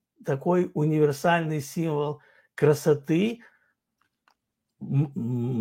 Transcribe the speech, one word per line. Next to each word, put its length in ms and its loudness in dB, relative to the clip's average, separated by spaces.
такой 500 0
универсальный 880 0
символ 600 -4
красоты, 840 2
м, 320 -2